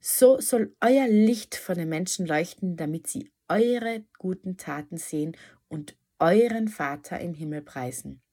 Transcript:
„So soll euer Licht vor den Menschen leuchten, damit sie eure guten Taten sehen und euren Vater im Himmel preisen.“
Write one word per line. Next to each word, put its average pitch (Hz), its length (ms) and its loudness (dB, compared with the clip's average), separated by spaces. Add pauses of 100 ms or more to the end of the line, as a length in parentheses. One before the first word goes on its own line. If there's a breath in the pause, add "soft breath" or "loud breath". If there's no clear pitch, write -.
„So 254 400 6
soll - 400 -2
euer 254 260 4
Licht 220 480 4
vor - 200 -6
den 165 120 -4
Menschen 170 380 -4
leuchten, 165 500 -2
damit 156 320 -6
sie - 240 -10 (160)
eure 226 560 0 (140)
guten 185 400 -6
Taten 147 400 -10
sehen 156 400 -6 (320 loud breath)
und 151 260 -12 (240)
euren 220 480 4
Vater 147 540 -8
im 175 120 -8
Himmel 151 280 -8
preisen.“ 131 580 -12 (140)